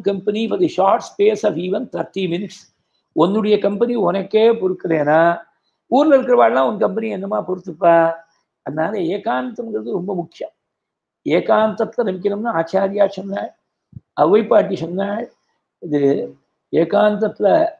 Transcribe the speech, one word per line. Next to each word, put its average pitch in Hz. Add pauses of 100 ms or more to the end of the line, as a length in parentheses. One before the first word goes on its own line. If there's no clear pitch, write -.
company 202
for 202
the 180
short 196
space 208
of 202
even 185
thirty 175
minutes. 180 (580)
உன்னுடைய 202
company 208
உனக்கே 196
பொறுக்கலைன்னா 165 (680)
ஊர்ல 285
இருக்கிறவாள்லாம் 240
உன் 208
company 208
என்னமா 202
பொறுத்துப்பா? 175 (680)
அதனால 156 (160)
ஏகாந்தம்ங்கிறது 226
ரொம்ப 185
முக்கியம். - (720)
ஏகாந்தத்துல 214
ரமிக்கணும்னு 202
ஆச்சாரியா 196
சொன்னாள், 196 (640)
அவ்வை 180
பாட்டி 196
சொன்னாள். 196 (580)
இது 147 (720)
ஏகாந்தத்துல 202 (320)